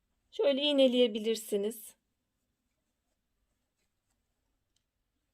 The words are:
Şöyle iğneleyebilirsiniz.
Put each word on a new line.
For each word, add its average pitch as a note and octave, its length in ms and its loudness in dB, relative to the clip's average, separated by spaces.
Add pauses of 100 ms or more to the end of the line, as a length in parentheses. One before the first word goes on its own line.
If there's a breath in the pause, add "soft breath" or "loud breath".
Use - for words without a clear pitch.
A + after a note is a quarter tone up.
(320)
Şöyle C#4 300 0
iğneleyebilirsiniz. A3+ 1300 0 (3500)